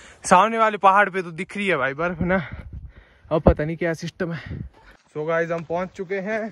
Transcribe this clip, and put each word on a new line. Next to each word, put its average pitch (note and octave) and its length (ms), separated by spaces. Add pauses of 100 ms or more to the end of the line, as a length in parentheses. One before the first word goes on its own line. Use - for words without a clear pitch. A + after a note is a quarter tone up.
(240)
सामने G#3 340
वाले A3 220
पहाड़ G3 300
पे F#3 120
तो F3 120
दिख E3+ 240
रही G3+ 100
है E3+ 100
भाई C3+ 180
बर्फ E3 260
ना, F3+ 200 (920)
अब D#3 100
पता - 240
नहीं D#3+ 120
क्या E3 180
सिस्टम E3+ 380
है। - 320 (500)
So D3+ 120
गाइस E3 240
हम E3+ 120
पहुंच F3 260
चुके G3 300
हैं G#3+ 200 (120)